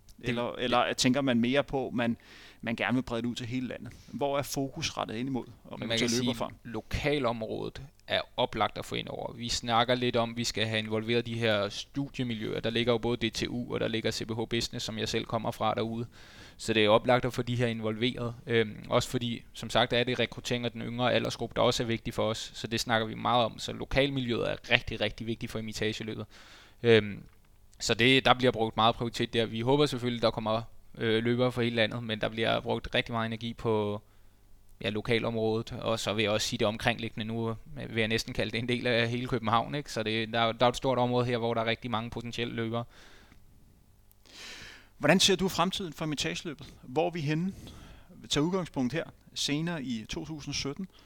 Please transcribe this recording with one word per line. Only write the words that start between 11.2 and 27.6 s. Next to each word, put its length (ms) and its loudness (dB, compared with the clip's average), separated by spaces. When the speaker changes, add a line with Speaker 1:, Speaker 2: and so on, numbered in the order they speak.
Speaker 1:
de 120 -4
her 300 4
studiemiljøer. 920 -4
Der 100 -2
ligger 220 2
jo 60 4
både 300 0
D 40 -2
T 160 -4
U, 260 -4
og 60 0
der 80 0
ligger 220 0
C 160 -4
B 40 -4
H 200 -2
Business, 360 -4
som 120 -6
jeg 100 -2
selv 160 -2
kommer 260 -2
fra 240 0
derude. 320 -2
Så 160 -2
det 120 6
er 40 8
oplagt 360 6
at 80 -2
få 100 -2
de 140 -2
her 100 2
involveret. 680 -2
Øhm, 420 0
også 200 2
fordi, 340 -2
som 180 -10
sagt, 220 2
er 120 4
det 140 0
rekruttering 460 -2
af 80 -2
den 100 -8
yngre 300 0
aldersgruppe, 440 0
der 60 4
også 200 4
er 40 -2
vigtig 280 -2
for 160 0
os. 240 -6
Så 120 -8
det 140 -2
snakker 260 0
vi 80 -8
meget 300 2
om. 140 -4
Så 140 -6
lokalmiljøet 800 0
er 60 -2
rigtig, 300 2
rigtig 260 -4
vigtigt 260 -6
for 60 -6
imitageløbet. 680 -4
Øhm, 400 6